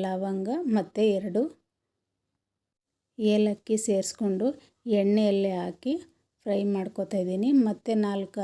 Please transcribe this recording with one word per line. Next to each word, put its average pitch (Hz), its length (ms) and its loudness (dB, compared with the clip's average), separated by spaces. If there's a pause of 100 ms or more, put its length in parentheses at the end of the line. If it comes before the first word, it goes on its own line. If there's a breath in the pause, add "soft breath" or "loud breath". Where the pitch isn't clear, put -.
ಲವಂಗ 190 420 -4 (300)
ಮತ್ತು 190 240 -2 (160)
ಎರಡು 196 220 -2 (1900)
ಏಲಕ್ಕಿ 214 440 0 (100)
ಸೇರಿಸ್ಕೊಂಡು 196 600 -2 (540 soft breath)
ಎಣ್ಣೆಯಲ್ಲೇ 202 500 4 (120)
ಹಾಕಿ 180 320 -6 (500)
ಫ್ರೈ 202 160 -2 (160)
ಮಾಡ್ಕೊತಾ 196 480 -4
ಇದ್ದೀನಿ. 190 260 0 (160)
ಮತ್ತು 214 260 -2 (140)
ನಾಲ್ಕು 196 380 -4